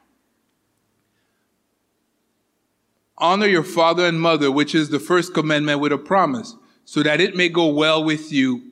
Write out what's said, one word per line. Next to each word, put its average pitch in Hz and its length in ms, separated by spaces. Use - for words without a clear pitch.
"Honor 196 300
your 170 160
father 170 420
and 165 140
mother, 160 280
which 147 280
is 151 140
the 143 100
first 180 340
commandment 151 460
with 147 100
a 139 80
promise, 147 560
so - 180
that 151 180
it 196 140
may 180 140
go 170 180
well 156 380
with 156 260
you 131 420